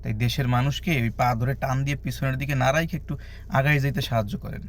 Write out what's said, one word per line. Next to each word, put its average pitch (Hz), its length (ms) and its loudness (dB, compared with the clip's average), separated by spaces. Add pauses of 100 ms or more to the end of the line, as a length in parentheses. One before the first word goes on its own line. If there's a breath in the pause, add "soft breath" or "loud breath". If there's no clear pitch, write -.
তাই 120 100 -6
দেশের 123 360 0
মানুষকে 131 540 2
ওই 113 80 2
পা 123 240 2
ধরে 123 200 0
টান 135 300 0
দিয়ে 139 120 0
পিছনের 131 420 -2
দিকে 131 160 -2
না 131 180 4
রাইখে 165 240 0
একটু 151 200 -6 (320 loud breath)
আগায় 139 320 4
যেতে 139 200 0
সাহায্য 110 380 0
করেন - 300 -8